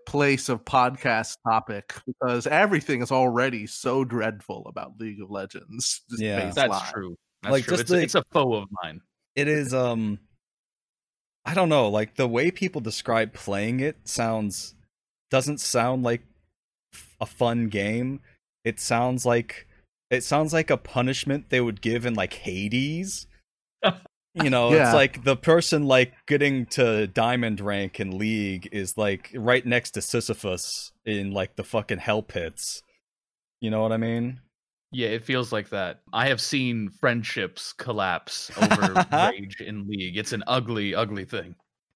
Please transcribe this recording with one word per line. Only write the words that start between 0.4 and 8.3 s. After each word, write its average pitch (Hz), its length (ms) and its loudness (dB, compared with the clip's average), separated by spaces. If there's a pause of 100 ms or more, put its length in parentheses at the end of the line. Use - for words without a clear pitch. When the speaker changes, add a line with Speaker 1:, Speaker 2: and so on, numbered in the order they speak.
Speaker 1:
of 117 140 -2
podcast 127 720 0 (100)
topic, 110 480 -2 (120)
because 123 420 -2
everything 156 540 2
is 123 100 -2
already 127 560 2
so 131 380 0
dreadful 110 600 -6
about - 320 -12
League 107 220 -10
of 95 80 -14
Legends, 101 800 -6
just 113 120 -6
Speaker 2:
Yeah. 101 300 -2
Speaker 3:
That's 117 220 0
Speaker 1:
baseline. 95 200 -4
Speaker 3:
true. 92 240 -8 (260)
That's 101 80 -2
Speaker 2:
Like, 135 140 2
Speaker 3:
true. - 60 -2
Speaker 2:
just 180 100 0
Speaker 3:
It's, 120 100 -4
Speaker 2:
the 180 100 4
Speaker 3:
it's - 140 -2
a 156 160 2